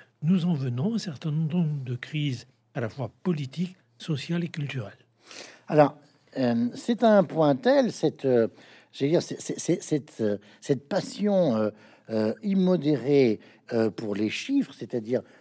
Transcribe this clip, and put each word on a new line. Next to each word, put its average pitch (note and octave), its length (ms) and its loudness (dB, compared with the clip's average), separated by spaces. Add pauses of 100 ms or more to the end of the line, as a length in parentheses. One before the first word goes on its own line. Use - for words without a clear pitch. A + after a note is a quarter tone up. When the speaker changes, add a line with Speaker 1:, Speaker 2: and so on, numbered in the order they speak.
(220)
Speaker 1:
nous E3+ 240 2
en F3+ 80 2
venons C3+ 400 -2
à - 20 0
un G#3 40 -2
certain D#3 320 -6
nombre D#3 520 -2
de B2 120 -6
crises C#3+ 520 -6 (280)
à C3+ 60 -6
la A2+ 60 -2
fois A2+ 240 -8 (120)
politiques, D#3+ 520 -4 (220)
sociales E3+ 460 -4
et F3 40 -4
culturelles. C3 460 -8 (760)
Speaker 2:
Alors, D3+ 300 4 (400)
euh, A#2+ 380 0
c'est - 280 -4
un G#3 200 6
point D3 320 2
tel, B3 360 2
cette, - 340 -4
euh, A#2+ 220 4 (460)
j'allais C#3 180 -2
dire, E3+ 100 4
c'est, - 180 -8
c'est, - 200 -8
c'est, - 240 -2
cette, - 380 -4
euh, G#2 160 0 (240)
cette - 260 -2
passion, F#3 720 0
euh, G#2+ 120 2 (400)
euh, A2 320 0
immodérée, D3 1000 2 (320)
euh, A2+ 180 2
pour G#2 260 -6
les G#2+ 140 0
chiffres, C4+ 480 -4
c'est-à-dire A2+ 440 -4 (200)